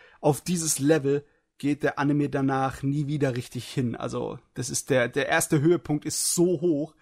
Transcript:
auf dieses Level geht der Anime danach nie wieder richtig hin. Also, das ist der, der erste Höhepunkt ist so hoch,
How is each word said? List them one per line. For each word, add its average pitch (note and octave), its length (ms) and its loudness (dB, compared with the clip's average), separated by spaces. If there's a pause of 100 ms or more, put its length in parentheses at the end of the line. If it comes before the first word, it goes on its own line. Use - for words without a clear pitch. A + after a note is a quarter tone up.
(200)
auf D3 220 2
dieses E3 380 -2
Level C#3+ 460 2 (320)
geht C#3+ 260 -2
der C#3+ 160 0
Anime C#3+ 300 2
danach C3+ 540 0
nie C#3 240 -2
wieder C#3 300 0
richtig B2 340 -8
hin. A#2+ 240 -2
Also, A#2+ 440 -6 (160)
das B2+ 140 -6
ist - 200 -4
der, C3+ 180 2
der C3+ 220 -2
erste D#3+ 320 2
Höhepunkt D#3 440 2
ist - 280 -2
so F3 260 2
hoch, D#3 420 0